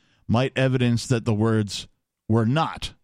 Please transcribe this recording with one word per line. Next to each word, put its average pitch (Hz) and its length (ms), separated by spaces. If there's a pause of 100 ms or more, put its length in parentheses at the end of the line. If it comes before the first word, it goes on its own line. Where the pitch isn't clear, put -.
(300)
might 127 280
evidence 123 500
that 113 180
the 117 80
words 107 560 (400)
were 113 160
not 127 480 (100)